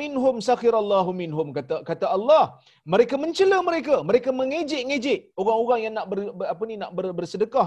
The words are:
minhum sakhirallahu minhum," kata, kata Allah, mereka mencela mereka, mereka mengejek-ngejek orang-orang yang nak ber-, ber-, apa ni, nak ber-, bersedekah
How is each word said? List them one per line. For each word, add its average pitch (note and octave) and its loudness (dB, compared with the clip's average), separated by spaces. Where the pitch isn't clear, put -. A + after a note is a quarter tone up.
minhum C4 0
sakhirallahu G#3 2
minhum," D#3 -4
kata, D3 -4
kata E3 -4
Allah, C4 4
mereka A#3+ 4
mencela F#4+ 2
mereka, D4+ 0
mereka B3+ 2
mengejek-ngejek C4+ -2
orang-orang A3+ 2
yang A3 -8
nak F3+ -6
ber-, G3+ -6
ber-, E3+ -6
apa E3+ -8
ni, A3 -10
nak F3 -10
ber-, F#3 -4
bersedekah G3+ 0